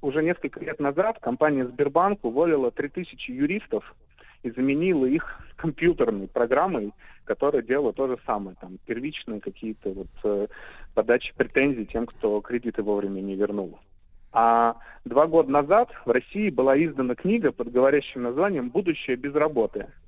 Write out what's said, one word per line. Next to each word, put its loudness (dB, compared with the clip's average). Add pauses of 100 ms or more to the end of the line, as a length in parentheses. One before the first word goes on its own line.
уже -2
несколько -2
лет -10
назад 0
компания 0
Сбербанк 0
уволила 2
три -6
тысячи -10
юристов -2 (480)
и -6
заменила 2
их -2 (160)
компьютерной 0
программой, 0 (320)
которая 0
делала 0
то -2
же -2
самое, -4
там, -16
первичные -8
какие-то -10
вот, -10 (180)
э, 0 (460)
подачи 2
претензий 0
тем, -4
кто -2
кредиты -4
вовремя -2
не -6
вернул. -4 (540)
А 4 (300)
два 4
года 4
назад 4 (160)
в 0
России 0
была 4
издана 0
книга 0
под -8
говорящим 2
названием -2
"Будущее -2
без -8
работы". 0 (200)